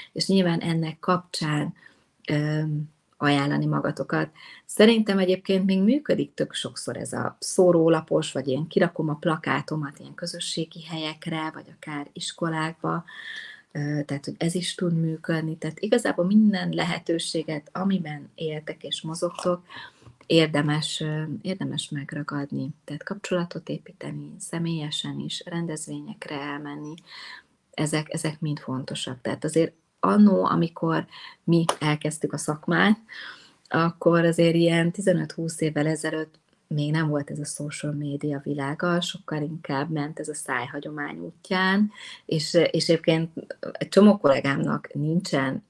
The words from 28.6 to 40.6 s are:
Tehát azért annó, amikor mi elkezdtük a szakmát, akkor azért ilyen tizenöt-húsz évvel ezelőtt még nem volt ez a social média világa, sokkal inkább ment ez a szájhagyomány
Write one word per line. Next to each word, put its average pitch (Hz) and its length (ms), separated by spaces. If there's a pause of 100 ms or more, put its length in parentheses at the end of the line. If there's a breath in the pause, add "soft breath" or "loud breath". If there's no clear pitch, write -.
Tehát - 220
azért 160 300 (260)
annó, 190 460
amikor 165 600 (380 loud breath)
mi 165 220 (140)
elkezdtük 151 540
a 156 40
szakmát, 175 600 (680 loud breath)
akkor 170 580
azért 165 300
ilyen 165 360
tizenöt-húsz 165 680
évvel 151 260
ezelőtt 156 520 (280)
még 147 240
nem 156 160
volt 143 240
ez 147 80
a 147 60
social 147 480
média 143 500
világa, 151 580
sokkal - 400
inkább 147 480
ment 151 300
ez 151 80
a 151 60
szájhagyomány 147 840